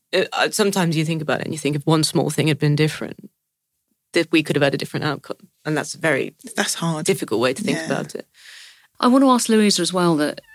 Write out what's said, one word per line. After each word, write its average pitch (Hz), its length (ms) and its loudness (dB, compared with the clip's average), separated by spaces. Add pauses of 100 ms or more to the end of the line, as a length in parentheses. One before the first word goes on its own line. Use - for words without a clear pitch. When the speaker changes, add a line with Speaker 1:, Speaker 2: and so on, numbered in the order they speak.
(120)
Speaker 1:
It, 185 220 0
uh, - 160 0
sometimes 190 460 0
you 160 100 2
think 160 160 -4
about 143 180 -2
it - 60 -6
and - 80 -6
you 156 40 -10
think 147 180 -2
if 147 100 -6
one 160 180 4
small 156 260 0
thing 151 180 0
had 151 100 0
been 147 180 2
different, - 540 -4 (840)
that 165 180 0
we 160 140 4
could 160 120 -2
have 143 60 2
had 139 120 2
a - 40 -2
different - 260 -6
outcome. - 440 -8 (160)
And 156 120 -2
that's - 180 -6
a 139 40 -20
very 135 360 -2 (220)
Speaker 2:
That's 208 180 -2
hard. 165 300 -4
Speaker 1:
difficult - 360 -2
way 127 120 0
to - 100 -8
think 143 160 -2
Speaker 2:
Yeah. 165 80 -8
Speaker 1:
about 147 280 -6
it. - 120 -12 (760)
Speaker 3:
I 247 80 4
want 269 160 6
to 262 60 6
ask 240 180 2
Louisa 208 340 4
as 170 100 -2
well 175 260 4
that, 147 220 -2 (140)